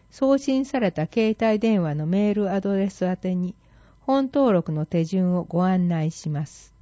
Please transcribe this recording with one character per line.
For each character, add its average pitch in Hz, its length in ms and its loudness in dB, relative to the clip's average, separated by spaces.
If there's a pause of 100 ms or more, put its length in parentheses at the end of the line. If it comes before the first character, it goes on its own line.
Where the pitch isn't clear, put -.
送 269 300 2
信 262 260 0
さ 262 140 -4
れ 202 120 0
た 156 140 -4
携 220 340 0
帯 220 200 2
電 214 240 2
話 151 100 -2
の 151 140 -4
メ 202 240 2
ー - 20 -2
ル 202 180 -2
ア 196 80 0
ド 196 160 0
レ 190 140 0
ス - 160 -4
宛 180 120 -2
て 185 180 -4
に 180 180 -4 (480)
本 269 320 0
登 269 180 4
録 170 200 0
の 151 160 -4
手 165 180 0
順 180 300 0
を 175 80 -2
ご 175 200 -2
案 185 260 2
内 165 200 -2
し 160 220 -8
ま 147 160 -4
す。 - 340 -20